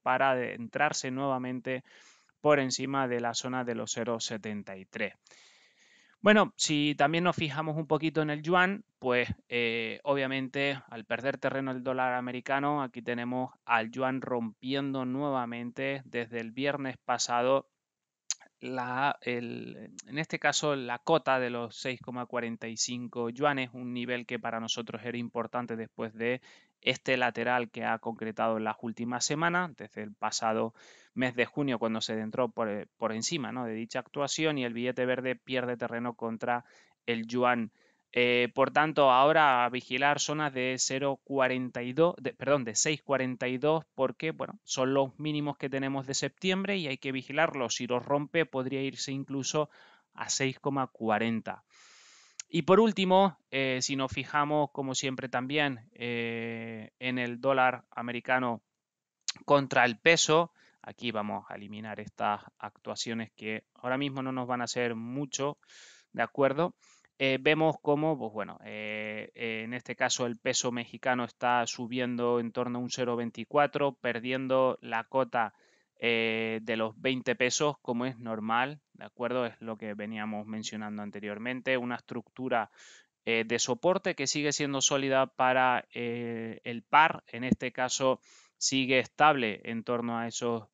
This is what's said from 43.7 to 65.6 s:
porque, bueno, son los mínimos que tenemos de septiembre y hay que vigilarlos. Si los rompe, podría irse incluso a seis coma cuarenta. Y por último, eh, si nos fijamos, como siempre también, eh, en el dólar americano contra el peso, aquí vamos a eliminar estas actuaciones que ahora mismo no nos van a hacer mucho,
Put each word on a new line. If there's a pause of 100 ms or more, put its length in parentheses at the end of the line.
porque,
bueno,
son
los
mínimos
que
tenemos
de
septiembre
y
hay
que
vigilarlos.
Si
los
rompe,
podría
irse
incluso (440)
a
seis
coma
cuarenta. (840)
Y
por
último, (140)
eh,
si
nos
fijamos,
como
siempre
también,
eh,
en
el
dólar
americano (800)
contra
el
peso, (280)
aquí
vamos
a
eliminar
estas (160)
actuaciones
que (100)
ahora
mismo
no
nos
van
a
hacer
mucho, (560)